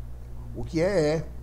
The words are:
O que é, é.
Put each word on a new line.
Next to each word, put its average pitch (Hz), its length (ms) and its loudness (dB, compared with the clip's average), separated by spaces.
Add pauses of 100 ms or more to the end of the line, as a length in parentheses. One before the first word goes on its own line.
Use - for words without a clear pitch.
(540)
O 110 80 -6
que 160 200 0
é, 165 340 4
é. 160 120 -2 (140)